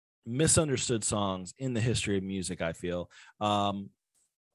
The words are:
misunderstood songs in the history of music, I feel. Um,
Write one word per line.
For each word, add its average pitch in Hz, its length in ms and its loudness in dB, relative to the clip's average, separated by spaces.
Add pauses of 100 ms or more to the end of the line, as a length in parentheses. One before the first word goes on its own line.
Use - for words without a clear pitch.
(260)
misunderstood 131 800 2
songs 95 520 -2
in 131 160 -4
the 113 60 0
history 107 380 2
of 95 60 0
music, 92 380 -4
I 82 120 -2
feel. 87 360 -4 (300)
Um, 101 500 0 (640)